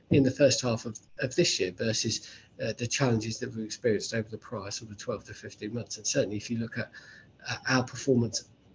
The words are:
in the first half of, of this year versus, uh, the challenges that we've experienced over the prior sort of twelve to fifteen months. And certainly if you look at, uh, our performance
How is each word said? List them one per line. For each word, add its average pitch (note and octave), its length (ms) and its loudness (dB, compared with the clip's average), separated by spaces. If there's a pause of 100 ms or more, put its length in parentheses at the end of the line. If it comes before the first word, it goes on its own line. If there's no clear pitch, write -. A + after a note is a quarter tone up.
(120)
in D3 100 8
the B2+ 80 6
first C3 320 6
half A#2 240 0
of, A2+ 140 -10 (200)
of - 160 -2
this - 240 4
year F#2 120 0
versus, - 580 -2 (340)
uh, A2+ 140 -2
the A#2+ 80 -4
challenges A2+ 540 2
that A#2+ 160 -6
we've A2 100 -6
experienced A2 480 -2
over A2 160 -2
the A2+ 80 -12
prior G2+ 320 -8
sort A2 220 -10
of G2+ 60 -14
twelve - 260 -8
to G#2+ 100 -14
fifteen G#2+ 400 -10
months. A#2 240 -8
And G#2+ 80 -8
certainly G#2+ 320 2
if G#2 140 -6
you A#2 80 0
look A2+ 180 -4
at, A2 140 -6 (580)
uh, B2 60 -4 (140)
our B2+ 140 4
performance A#2+ 680 0 (260)